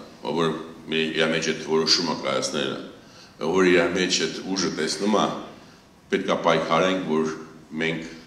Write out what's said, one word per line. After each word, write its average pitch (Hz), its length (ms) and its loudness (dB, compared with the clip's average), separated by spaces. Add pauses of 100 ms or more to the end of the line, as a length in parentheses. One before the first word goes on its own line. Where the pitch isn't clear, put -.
(180)
ով 73 220 -4
որ 80 140 2 (300)
մեր, 80 260 0
իր 80 240 2
մեջ 82 180 -2
այդ 76 100 -4
որոշումը 78 560 2
կայացնել 69 540 -2
է, 53 80 -6 (560)
ով 78 160 -4
որ 92 180 6
իր 87 220 4
մեջ 90 300 0
այդ 80 240 -2
ուժը 87 280 -2
տեսնում 95 460 0
է, 78 60 4 (840)
պետք 95 200 0
է 82 80 2
պայքարենք, 85 680 2
որ 78 300 0 (380)
մենք 80 340 -4 (200)